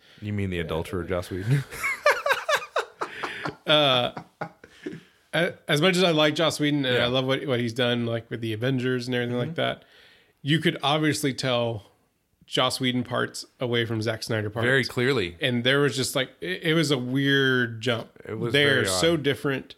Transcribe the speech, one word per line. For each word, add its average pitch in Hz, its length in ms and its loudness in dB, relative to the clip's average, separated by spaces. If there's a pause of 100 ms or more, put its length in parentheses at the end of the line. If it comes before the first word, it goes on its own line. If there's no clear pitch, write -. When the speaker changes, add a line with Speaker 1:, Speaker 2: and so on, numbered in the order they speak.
(200)
Speaker 1:
You 104 140 -6
mean 98 160 -2
the 87 100 -2
adulterer, 82 440 -4
Joss 90 260 -4
Whedon? 113 400 0
<laughs> - 40 -14 (1900)
Speaker 2:
Uh, 135 460 4 (1200)
a-, 165 200 0 (140)
as 147 140 2
much 180 140 4
as 180 80 4
I 175 80 4
like 151 240 4
Joss 160 240 2
Whedon 147 260 2
and 127 120 2
Speaker 1:
Yeah. 120 60 4
Speaker 2:
I 120 40 2
love 131 180 0
what, 135 200 0
what 127 140 0
he's 120 140 -2
done, 120 320 0
like, 117 240 -4
with 117 120 -6
the 113 120 -4
Avengers 123 540 0
and 123 80 -2
everything 120 220 0
like 120 120 -2
Speaker 1:
Mm-hmm. 165 60 -8
Speaker 2:
that, 127 280 -2 (580)
you 156 180 2
could 160 240 0
obviously 147 500 0
tell 120 580 -2 (540)
Joss 127 340 0
Whedon 127 240 0
parts 120 420 -4 (140)
away 120 260 0
from 110 160 -2
Zack 110 220 -4
Snyder 107 260 -2
parts. 113 160 -2
Speaker 1:
Very 131 180 4
clearly. 117 560 0
Speaker 2:
And 123 240 0
there 135 160 4
was 139 160 2
just, 127 200 -2
like, 131 160 -2 (100)
it, 185 220 -6
it 160 100 2
was 156 180 2
a 139 60 2
weird 127 840 2
jump. 117 280 -2 (180)
Speaker 1:
It 107 100 -6
was 113 140 -2
Speaker 2:
They 143 140 4
Speaker 1:
very 135 160 4
Speaker 2:
are 104 40 2
so 95 280 2
Speaker 1:
odd. 147 100 -2
Speaker 2:
different. 135 540 -2